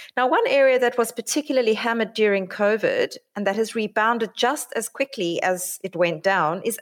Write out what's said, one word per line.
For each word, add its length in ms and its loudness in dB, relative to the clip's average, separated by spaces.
Now, 100 2
one 220 2
area 300 4
that 180 2
was 160 0
particularly 600 0
hammered 400 -2
during 340 2
covid 680 0
and 100 -2
that 100 0
has 180 -2
rebounded 600 0
just 400 -2
as 140 -4
quickly 540 -4
as 420 -2
it 100 -8
went 280 0
down 400 2
is 200 -4